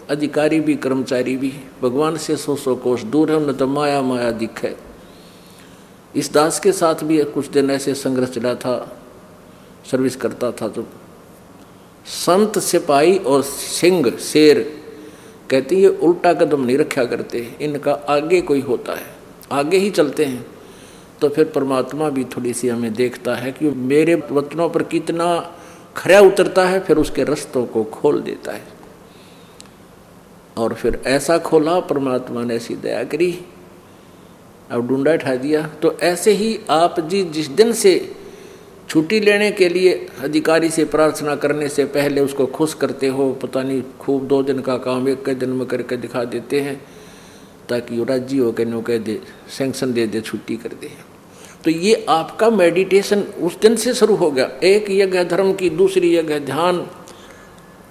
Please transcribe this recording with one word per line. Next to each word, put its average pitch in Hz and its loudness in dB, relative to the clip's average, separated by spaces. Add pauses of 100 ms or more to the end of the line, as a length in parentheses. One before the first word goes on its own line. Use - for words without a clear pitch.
अधिकारी 147 0
भी 151 0
कर्मचारी 131 -2
भी, 135 -4 (280)
भगवान 147 0
से 151 -4
सौ 147 -4
सौ 127 -2
कोस 123 0
दूर 151 2
है, 156 2
उन्हें 143 -2
तो 131 0
माया 143 0
माया 123 -2
दिखे। 110 -6 (1400)
इस - -4
दास 151 2
के 196 2
साथ 165 2
भी 156 0
कुछ 143 -4
दिन 139 2
ऐसे 135 -2
संघर्ष 127 -2
चला 120 -4
था, - -6 (920)
सर्विस 127 0
करता 120 -4
था, 110 -6
तो 104 -8 (1200)
संत 202 0
सिपाही 170 4
और 135 2
सिंह 160 0
शेर 151 4 (680)
कहते 131 0
हैं, 190 4
"ये 196 8
उल्टा 175 4
कदम 147 2
नहीं 123 2
रखा 143 0
करते, 120 -6
इनका 147 -2
आगे 151 2
कोई 143 2
होता 113 -2
है, 82 -10 (440)
आगे 147 2
ही 202 2
चलते 151 0
हैं।" 123 -6 (760)
तो 147 4
फिर 156 2
परमात्मा 139 -2
भी 135 -2
थोड़ी 120 -6
सी 123 -4
हमें 117 -2
देखता 123 -2
है 123 -6
कि 151 -2
मेरे 147 2
वचनों 151 -2
पर 160 0
कितना 170 -4 (420)
खरा 180 6
उतरता 185 6
है, 190 0
फिर 160 2
उसके 143 0
रस्तों 127 -2
को 110 -2
खोल 135 0
देता - -8
है। 104 -14 (1900)
और 113 -2
फिर - -2
ऐसा 139 2
खोला, 165 2
परमात्मा 131 -2
ने 120 -4
ऐसी 117 -6
दया 113 -4
करी, 165 -2 (1300)
अब 120 -2
डूंडा 135 2
उठा 139 0
दिया। 151 0
तो 160 0
ऐसे 175 2
ही 214 0 (100)
आप 165 2
जी 175 0
जिस 156 -6
दिन 220 4
से 185 2 (760)
छुट्टी 160 2
लेने 208 4
के 185 2
लिए 180 2 (140)
अधिकारी 156 2
से 156 0
प्रार्थना 151 0
करने 147 -2
से 135 0
पहले 143 0
उसको 135 0
खुश 156 -2
करते 135 -2
हो, 131 0
पता 127 -6
नहीं 131 -2 (160)
खूब 135 -2
दो 135 2
दिन 135 -2
का 127 -2
काम 127 -2
एक 135 -2
के 135 -2
दिन 127 -4
में 127 -4
करके 123 -4
दिखा 117 -6
देते 117 -4
हैं, 139 -8 (840)
ताकि 120 -4
वो 117 -2
राजी 131 -2
होकर 117 0
न्यू 113 -4
कह 117 -2
दे, 107 -6 (360)
sanction 131 -2
दे 117 0
दे, 107 -4
छुट्टी 113 -8
कर 110 -10
दे। - -18 (560)
तो 160 2
ये 175 2
आपका 160 0
meditation 190 2
उस - -4
दिन 226 6
से 240 -2
शुरू 214 4
हो 165 2
गया। 127 0 (180)
एक 202 4
यज्ञ 190 2
है 185 0
धर्म 190 2
की, 185 0
दूसरी 175 2
यज्ञ 156 0
है 147 -4
ध्यान 143 -2 (1040)